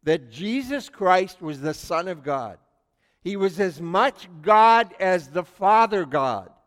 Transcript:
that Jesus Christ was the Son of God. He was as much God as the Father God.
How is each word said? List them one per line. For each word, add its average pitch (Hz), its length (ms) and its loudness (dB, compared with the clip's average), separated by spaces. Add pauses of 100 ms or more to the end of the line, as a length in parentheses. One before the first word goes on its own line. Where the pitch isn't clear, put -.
that 151 260 -2
Jesus 240 580 -8
Christ 185 540 0
was 151 180 -10
the 151 140 -6
Son 170 340 -6
of 165 160 -12
God. 127 360 -6 (600)
He 196 160 -8
was 196 220 -2
as 170 220 -4
much 190 480 -2 (140)
God 220 560 4
as 180 300 -2
the 170 140 -6
Father 202 640 2
God. 127 460 -4 (160)